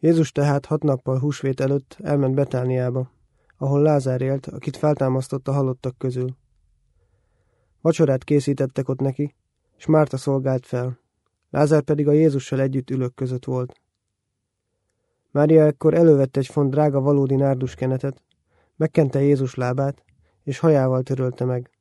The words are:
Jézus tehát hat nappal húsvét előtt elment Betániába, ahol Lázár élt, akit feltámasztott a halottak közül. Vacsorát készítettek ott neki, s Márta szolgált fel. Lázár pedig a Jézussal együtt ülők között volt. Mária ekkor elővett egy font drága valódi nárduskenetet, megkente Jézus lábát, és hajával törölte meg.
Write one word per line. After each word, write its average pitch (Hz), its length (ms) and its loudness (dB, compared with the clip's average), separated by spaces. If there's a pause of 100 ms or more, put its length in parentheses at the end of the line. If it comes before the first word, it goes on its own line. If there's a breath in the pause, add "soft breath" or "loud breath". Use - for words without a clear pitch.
Jézus 165 320 2
tehát 139 340 0
hat 156 160 -4
nappal 135 360 -2
húsvét 135 420 -4
előtt 139 420 -2
elment 143 320 0
Betániába, 127 760 -2 (460)
ahol 143 260 0
Lázár 135 380 2
élt, 135 260 -4
akit 143 300 -10
feltámasztott 135 720 -2
a 135 40 -2
halottak 131 460 -4
közül. 127 380 -6 (1400)
Vacsorát 156 440 2
készítettek 139 640 -2
ott 131 120 -4
neki, 139 340 -4 (420)
s - 100 -18
Márta 156 300 2
szolgált 131 500 -2
fel. 123 320 -6 (520)
Lázár 147 320 2
pedig 147 260 -2
a 147 40 4
Jézussal 143 480 2
együtt 135 300 -2
ülők 127 240 -4
között 127 300 -6
volt. 127 360 -6 (1500)
Mária 156 340 4
ekkor 151 300 2
elővett 151 420 4
egy 139 100 -2
font 143 240 -2
drága 139 300 0
valódi 139 340 0
nárduskenetet, 131 880 -2 (540)
megkente 143 460 0
Jézus 135 320 2
lábát, 131 500 -4 (380)
és 135 160 -8
hajával 131 440 2
törölte 131 420 -4
meg. 123 260 -4 (100)